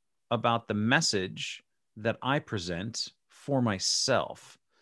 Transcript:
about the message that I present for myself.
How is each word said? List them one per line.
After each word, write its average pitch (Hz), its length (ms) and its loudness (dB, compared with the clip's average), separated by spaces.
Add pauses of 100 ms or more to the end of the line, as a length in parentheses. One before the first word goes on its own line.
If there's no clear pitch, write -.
(300)
about 117 380 0
the 107 60 0
message 104 880 0 (340)
that 110 260 -2
I 139 180 2
present 92 680 -6 (200)
for 135 340 -2
myself. - 960 0 (240)